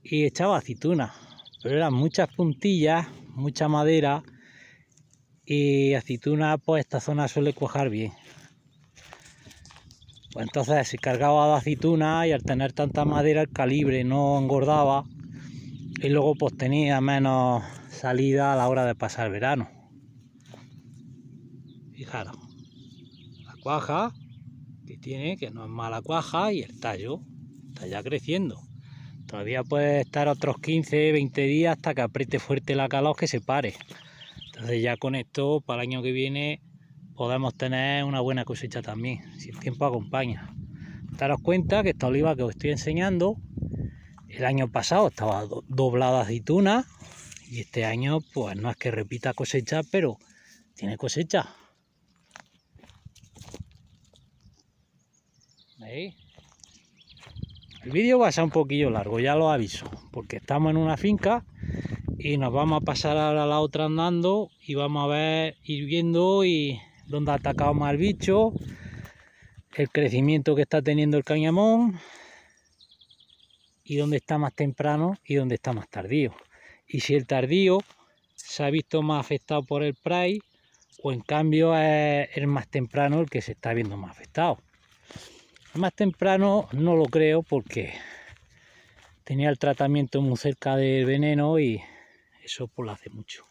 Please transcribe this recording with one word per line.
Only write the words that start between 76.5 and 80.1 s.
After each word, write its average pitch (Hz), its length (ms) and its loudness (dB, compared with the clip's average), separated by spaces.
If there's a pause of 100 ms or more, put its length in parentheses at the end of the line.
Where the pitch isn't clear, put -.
Y 143 140 -4
si 143 160 0
el 131 100 0
tardío 180 540 2 (560)
se - 260 -8
ha 143 80 0
visto 156 320 0
más 151 160 0
afectado 147 460 -2
por 143 180 -2
el 147 140 -2
spray 180 420 -2 (640)